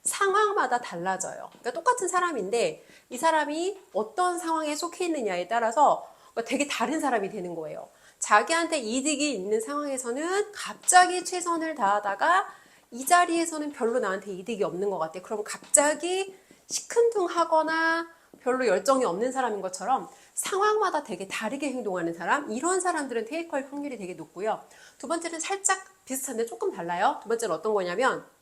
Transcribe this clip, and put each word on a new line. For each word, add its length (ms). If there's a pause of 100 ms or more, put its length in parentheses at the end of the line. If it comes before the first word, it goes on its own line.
상황마다 760
달라져요. 720
그러니까 240
똑같은 340
사람인데 760 (260)
이 80
사람이 600 (140)
어떤 460
상황에 360
속해 300
있느냐에 420
따라서 600 (380)
되게 220
다른 320
사람이 300
되는 260
거예요. 340 (300)
자기한테 580
이득이 560
있는 260
상황에서는 920
갑자기 720
최선을 500
다하다가 720 (440)
이 140
자리에서는 680
별로 260
나한테 320
이득이 320
없는 260
것 100
같아. 220
그럼 220
갑자기 920 (340)
시큰둥하거나 1400 (340)
별로 260
열정이 380
없는 260
사람인 300
것처럼 480 (240)
상황마다 720
되게 240
다르게 400
행동하는 460
사람, 380
이런 280
사람들은 460
테이커일 460
확률이 260
되게 160
높고요. 500 (340)
두 100
번째는 320
살짝 440 (220)
비슷한데 400
조금 260
달라요. 500
두 60
번째는 260
어떤 200
거냐면, 520 (160)